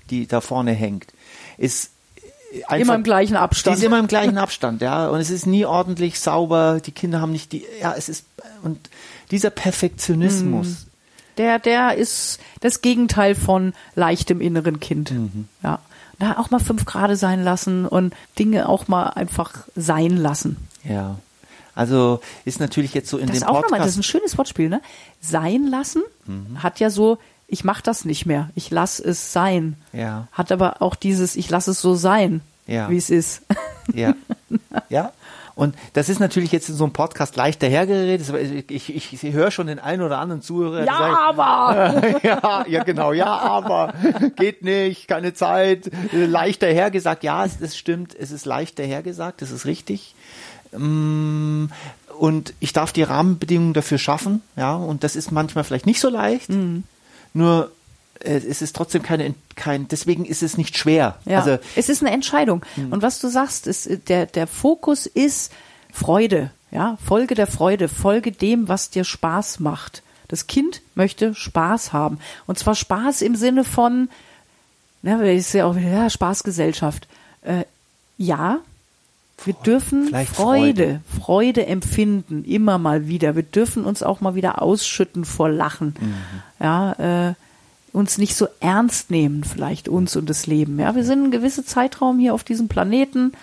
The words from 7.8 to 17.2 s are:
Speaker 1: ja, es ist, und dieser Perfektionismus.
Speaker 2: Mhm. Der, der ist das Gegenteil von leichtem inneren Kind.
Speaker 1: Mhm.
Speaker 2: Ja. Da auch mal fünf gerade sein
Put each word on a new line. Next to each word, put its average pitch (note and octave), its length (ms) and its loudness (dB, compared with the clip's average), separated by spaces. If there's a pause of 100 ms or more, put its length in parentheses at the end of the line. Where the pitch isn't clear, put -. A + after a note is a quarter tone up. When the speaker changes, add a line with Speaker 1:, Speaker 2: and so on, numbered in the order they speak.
Speaker 1:
ja, F3 160 -2
es D3+ 100 -8
ist, D#3+ 160 -10 (400)
und D#3+ 260 -8 (420)
dieser G3+ 180 2
Perfektionismus. F3+ 1160 0
Speaker 2:
Mhm. F3 80 -8 (640)
Der, A#3 220 2
der A#3+ 360 2
ist - 440 -2 (220)
das A#3+ 200 0
Gegenteil A3 540 4
von F#3+ 380 2 (220)
leichtem F3 440 2
inneren E3 400 0
Kind. D3+ 320 -4
Speaker 1:
Mhm. G#2+ 380 -4 (140)
Speaker 2:
Ja. D#3 160 -2 (380)
Da G#3 200 0
auch A#3 120 -4
mal B3 100 4
fünf A3 260 2
gerade G3+ 320 0
sein F#3 260 2